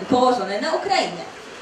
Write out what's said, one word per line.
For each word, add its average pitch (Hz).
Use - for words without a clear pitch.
położone 254
na 320
Ukrainie. 214